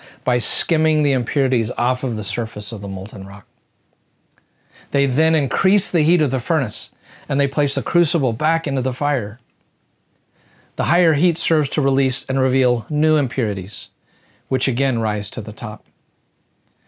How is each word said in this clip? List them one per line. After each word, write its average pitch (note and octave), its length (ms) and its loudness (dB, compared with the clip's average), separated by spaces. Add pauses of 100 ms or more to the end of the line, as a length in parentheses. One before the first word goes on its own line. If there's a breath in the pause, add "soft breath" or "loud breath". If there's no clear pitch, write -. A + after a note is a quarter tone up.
(240 loud breath)
by B2 140 2
skimming D#3 640 0
the C#3+ 100 2
impurities B2 600 0
off B2 320 -2
of B2 100 0
the G#2+ 100 -4
surface A2 460 -6
of G2+ 120 -8
the G2+ 60 -6
molten F#2+ 380 -8
rock. G2 200 -14 (1500 soft breath)
They C#3 140 2
then D#3 280 2
increase F#3 560 2
the E3 120 2
heat D#3+ 200 4
of C3+ 80 0
the B2+ 100 -2
furnace, C#3 500 -2 (380 loud breath)
and C#3+ 120 0
they C#3 80 2
place C#3+ 260 0
the B2+ 80 -2
crucible D#3 500 2
back D#3 360 0
into C3+ 120 -2
the B2+ 140 -2
fire. B2 460 -4 (1400 soft breath)
The B2 80 -2
higher E3 280 4
heat E3 240 2
serves D#3 340 0
to - 120 -2
release C3+ 420 0
and C3+ 160 -2
reveal B2+ 480 2
new D#3 280 2
impurities, G#2+ 720 -2 (600 soft breath)
which C3 180 0
again C3 320 0
rise G#2 320 -2
to A2 120 -8
the G#2 100 -8
top. G#2+ 320 -10 (1040 soft breath)